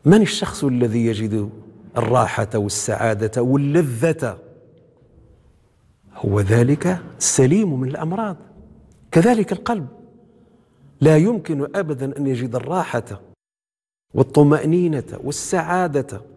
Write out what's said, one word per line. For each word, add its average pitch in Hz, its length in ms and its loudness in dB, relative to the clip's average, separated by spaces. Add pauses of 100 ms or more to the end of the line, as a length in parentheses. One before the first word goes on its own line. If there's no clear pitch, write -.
من 196 160 8
الشخص - 420 -4
الذي 120 420 0
يجد 107 440 -2 (480)
الراحة 113 580 0
والسعادة 110 880 -2
واللذة؟ 143 960 0 (1700)
هو 101 260 0
ذلك 127 640 2 (140)
السليم 147 640 2
من 127 100 -4
الأمراض. 175 480 -6 (760)
كذلك 220 400 2
القلب 196 360 -6 (1120)
لا 156 160 6
يمكن 160 580 0
أبدًا 143 420 -6
أن 143 100 -2
يجد 123 280 -4
الراحة 123 680 -6 (920)
والطمأنينة 147 1080 2
والسعادة 160 1000 -4 (160)